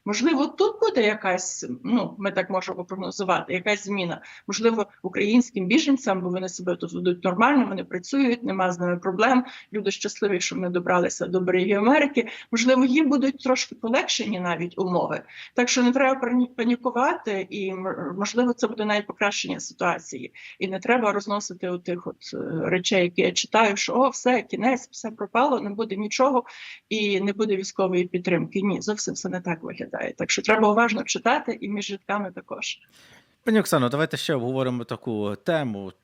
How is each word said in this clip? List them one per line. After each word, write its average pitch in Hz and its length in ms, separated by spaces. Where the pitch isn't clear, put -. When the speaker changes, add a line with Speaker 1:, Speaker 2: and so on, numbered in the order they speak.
Speaker 1:
Можливо, 262 420
тут 427 340
буде 349 220
якась, 202 600
ну, 190 340
ми 196 140
так 185 180
можемо 185 360
прогнозувати, 180 680
якась 202 300
зміна. 190 380
Можливо, 220 400
українським 202 600
біженцям, 240 560
бо 180 80
вони 185 200
себе 180 260
тут 175 180
ведуть 175 300
нормально, 226 460
вони 190 140
працюють, 233 600
нема 190 280
з 170 80
ними 180 180
проблем, 214 480
люди 202 180
щасливі, 196 500
що - 140
вони 180 140
добралися 180 580
до 185 140
берегів 185 360
Америки. 262 500
Можливо, 254 340
їм 269 240
будуть 269 300
трошки - 360
полегшені 226 640
навіть 175 380
умови. 165 440
Так 247 160
що 254 200
не 247 40
треба 262 260
пані-, 247 280
панікувати, 240 920
і, 196 200
м-, 185 480
можливо, 240 360
це 220 140
буде 214 180
навіть 208 220
покращення 202 520
ситуації. - 720
І 190 80
не 190 120
треба 226 320
розносити 202 580
отих 180 380
от, - 80
е, - 40
речей, 185 340
які 175 180
я 175 100
читаю, 208 460
що, - 180
"О, 262 140
все, 247 320
кінець, 240 500
все - 200
пропало, 233 480
не 202 100
буде 202 260
нічого", 247 480
і 208 320
не 202 120
буде 208 220
військової 185 500
підтримки. 180 560
Ні, 190 200
зовсім - 320
все - 160
не 180 120
так 170 220
виглядає. - 540
Так 175 140
що - 100
треба 214 300
уважно 220 320
читати, 247 580
і 202 80
між 202 220
рядками 196 400
також. - 480
Speaker 2:
Пані 220 160
Оксано, 135 300
давайте 147 280
ще - 180
обговоримо 127 480
таку 107 600
тему. 113 480